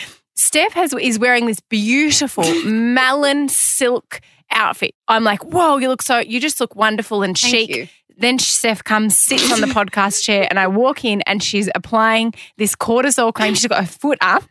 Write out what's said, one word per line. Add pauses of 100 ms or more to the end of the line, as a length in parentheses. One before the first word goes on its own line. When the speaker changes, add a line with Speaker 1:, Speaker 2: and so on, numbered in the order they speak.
(340)
Speaker 1:
Steph
has,
is
wearing
this
beautiful (100)
Speaker 2:
<laughs>
Speaker 1:
Malin
silk (300)
outfit. (120)
I'm
like,
"Whoa,
you
look
so,
you
just
look
wonderful
and
Speaker 2:
Thank
Speaker 1:
chic."
Speaker 2:
you. (280)
Speaker 1:
Then
Steph
comes,
sits
on
the
Speaker 2:
<laughs>
Speaker 1:
podcast
chair,
and
I
walk
in
and
she's
applying (240)
this
cortisol
cream.
She's
got
her
foot
up